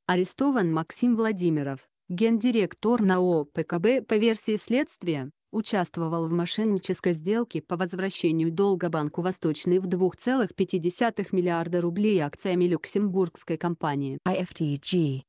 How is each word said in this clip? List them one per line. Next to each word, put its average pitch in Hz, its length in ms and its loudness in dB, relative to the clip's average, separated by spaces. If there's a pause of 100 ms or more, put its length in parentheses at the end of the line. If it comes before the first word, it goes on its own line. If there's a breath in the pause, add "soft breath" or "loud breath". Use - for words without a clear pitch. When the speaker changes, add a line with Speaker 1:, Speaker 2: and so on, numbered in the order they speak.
Speaker 1:
Арестован 185 640 0
Максим 214 460 0
Владимиров, 165 720 -2 (180)
гендиректор 226 960 2
нао 180 440 4
П - 200 -4
К 170 140 -2
Б. 226 240 2
По - 100 -2
версии 220 420 2
следствия, 170 760 -2 (200)
участвовал 170 760 -2
в 165 40 -4
мошеннической 180 840 0
сделке 180 480 -2
по - 160 -6
возвращению 175 760 0
долга 185 380 2
банку 156 320 -2
"Восточный" 180 560 0
в 190 80 -2
двух 180 300 0
целых 247 400 -2
пяти 190 240 -2
десятых 202 520 -2
миллиарда 175 480 0
рублей 190 420 2
акциями 180 440 0
люксембургской 180 920 -2
компании. 143 680 -2
Speaker 2:
I 185 120 0
F 180 180 -4
T 147 220 -2
G. 143 520 0